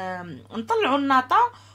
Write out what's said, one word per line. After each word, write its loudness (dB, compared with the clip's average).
ونطلعوا 0
الناطا 2